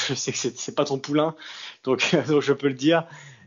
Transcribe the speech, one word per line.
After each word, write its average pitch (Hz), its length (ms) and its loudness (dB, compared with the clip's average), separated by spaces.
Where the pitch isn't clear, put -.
<laughs> - 60 -2
Je 139 40 0
sais 127 180 -4
que - 60 -4
c'est, 117 200 -4
c'est - 180 -8
pas 147 100 2
ton 135 140 -4
poulain, 151 340 0
donc, 131 380 2
<laughs> 117 60 -4
donc 147 140 4
je 139 120 2
peux 135 140 0
le 135 80 0
dire. 156 300 2